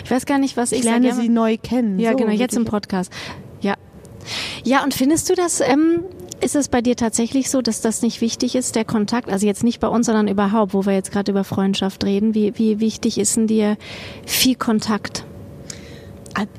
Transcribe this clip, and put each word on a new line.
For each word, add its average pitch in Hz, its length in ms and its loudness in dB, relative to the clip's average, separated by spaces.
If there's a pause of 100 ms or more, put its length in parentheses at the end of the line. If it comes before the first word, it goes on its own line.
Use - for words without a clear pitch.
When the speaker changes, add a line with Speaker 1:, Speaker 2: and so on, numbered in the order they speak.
Speaker 1:
Ich - 80 -4
weiß 254 120 0
gar 277 140 2
nicht, 269 180 0
was 240 140 0
Speaker 2:
Ich - 80 0
Speaker 1:
ich 247 60 0
Speaker 2:
lerne 240 240 4
Speaker 1:
sag, 226 80 0
ja, 233 80 0
Speaker 2:
sie 233 40 2
neu 226 320 4
kennen. 220 380 0
Speaker 1:
Ja, 226 140 2
Speaker 2:
So 269 60 2
Speaker 1:
genau, 233 120 2
Speaker 2:
würde 214 100 2
Speaker 1:
jetzt 254 160 0
im 233 60 2
Speaker 2:
ich 220 80 -2
Speaker 1:
Podcast. 202 420 -2 (480)
Ja. 196 140 0 (880)
Ja, 269 220 2
und 277 80 0
findest 302 380 2
du 370 40 2
das, 349 260 0
ähm, 320 400 4 (420)
ist 330 120 0
es 285 140 2
bei 247 140 2
dir 240 140 2
tatsächlich 233 520 0
so, 262 140 0
dass 226 180 -2
das 220 220 0
nicht 233 180 0
wichtig 240 360 -2
ist, - 180 -2
der 220 100 2
Kontakt? 226 460 -2
Also 196 160 0
jetzt 202 180 0
nicht 233 160 0
bei - 80 0
uns, 220 180 2
sondern 214 220 2
überhaupt, 202 460 2
wo 196 100 2
wir 196 80 2
jetzt 190 200 -2
gerade 202 200 0
über 196 120 0
Freundschaft 196 600 0
reden. 202 300 2
Wie, 208 240 0
wie 214 200 2
wichtig 220 400 0
ist - 180 0
denn 220 100 4
dir 214 320 2 (480)
viel - 300 2
Kontakt? - 680 -2 (1080)
Speaker 2:
Ah, 208 100 -2 (140)